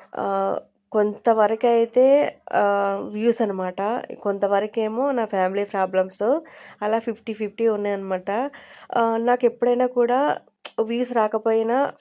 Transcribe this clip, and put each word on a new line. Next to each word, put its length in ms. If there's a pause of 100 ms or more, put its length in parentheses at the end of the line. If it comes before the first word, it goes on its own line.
(160)
ఆ, 420 (340)
కొంతవరకైతే, 1400 (200)
ఆ, 100 (480)
వ్యూస్ 300
అనమాట, 400 (400)
కొంతవరకేమో 880
నా 140
ఫ్యామిలీ 380
ప్రాబ్లమ్స్, 760 (400)
అలా 180
ఫిఫ్టీ 340
ఫిఫ్టీ 340
ఉన్నాయన్నమాట. 640 (640)
ఆ, 220
నాకు 280
ఎప్పుడైనా 420
కూడా 500 (440)
వ్యూస్ 320
రాకపోయినా 880